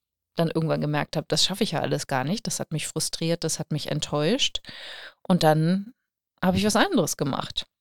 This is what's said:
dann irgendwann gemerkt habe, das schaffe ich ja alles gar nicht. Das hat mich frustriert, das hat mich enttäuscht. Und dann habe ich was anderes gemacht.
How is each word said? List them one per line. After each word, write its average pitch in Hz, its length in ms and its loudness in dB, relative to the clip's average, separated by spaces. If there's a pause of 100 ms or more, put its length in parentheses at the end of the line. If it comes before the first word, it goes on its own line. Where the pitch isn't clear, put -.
(360)
dann 165 140 0
irgendwann 156 320 0
gemerkt 147 340 -2
habe, 190 120 -4
das - 160 2
schaffe 196 200 0
ich - 80 -2
ja 147 80 -2
alles 143 260 -2
gar 131 180 -2
nicht. 170 220 -4
Das - 140 -4
hat - 120 -8
mich 151 160 -4
frustriert, - 560 -2
das 160 140 -2
hat - 140 -6
mich 151 180 -4
enttäuscht. 151 720 0 (680)
Und 180 140 4
dann 165 520 4 (500)
habe 185 140 4
ich 190 80 2
was 214 100 2
anderes 254 420 2
gemacht. - 480 -4 (160)